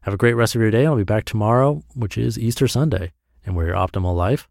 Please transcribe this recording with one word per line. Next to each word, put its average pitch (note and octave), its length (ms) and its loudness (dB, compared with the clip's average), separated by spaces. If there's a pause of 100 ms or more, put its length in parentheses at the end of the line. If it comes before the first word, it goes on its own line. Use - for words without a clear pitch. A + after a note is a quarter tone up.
Have G2+ 140 -4
a - 20 -4
great A#2+ 180 2
rest A#2 200 0
of A#2 80 0
your A2 80 4
day. A#2+ 160 4
I'll D3+ 100 2
be G#2 80 0
back G#2+ 220 -2
tomorrow, B2 560 2 (120)
which A2+ 220 -6
is A#2 220 -2
Easter A#2 280 0
Sunday, A#2+ 460 -2 (320)
and F#2 100 -6
where E2+ 120 -2
your F2+ 100 -2
optimal F#2 400 -2
life G2 340 -2